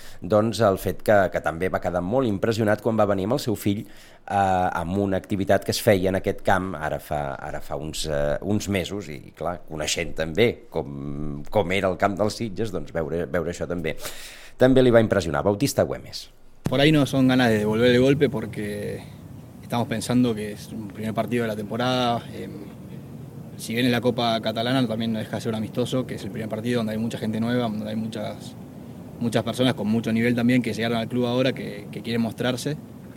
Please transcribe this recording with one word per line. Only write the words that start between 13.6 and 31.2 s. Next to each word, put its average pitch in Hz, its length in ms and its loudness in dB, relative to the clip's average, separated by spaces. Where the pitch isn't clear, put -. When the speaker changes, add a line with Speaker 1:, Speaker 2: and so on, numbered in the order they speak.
Speaker 1:
també. 80 260 -4
També 131 240 8
li 127 140 8
va 113 80 10
impressionar. 85 400 2
Bautista 101 400 2
Güemes. - 480 -8
Speaker 2:
Por 131 160 2
ahí 156 100 8
no 147 140 6
son 135 220 4
ganas 127 220 6
de 110 100 4
devolver 110 340 4
el 123 80 6
golpe 139 260 6
porque 104 760 -4
estamos 120 260 -2
pensando 120 460 2
que 104 200 -6
es - 160 -14
un 110 180 -10
primer 107 260 -6
partido 113 300 0
de 110 60 -2
la 107 60 -2
temporada. 117 680 0
Em, 101 160 -10
si - 200 -8
bien 123 100 0
es 123 60 4
la 120 100 2
Copa 117 400 2
Catalana, 113 460 0
también 113 260 -2
no 110 60 -2
deja 110 160 -6
de 101 80 -4
ser 120 60 -2
un 110 80 -2
amistoso, 120 500 -2
que 110 80 -8
es - 80 -10
el 98 80 -8
primer 110 180 -6
partido 117 300 -2
donde 110 140 -2
hay 110 40 -2
mucha 113 220 -4
gente 107 200 -2
nueva, 120 300 0
donde 107 180 -6
hay 107 80 -6
muchas, 110 600 -8
muchas 117 240 0
personas 123 320 2
con 101 120 -4
mucho 113 240 2
nivel 117 220 4
también 120 300 4
que 110 100 -2
llegaron 117 240 0
al 113 100 -2
club 123 200 0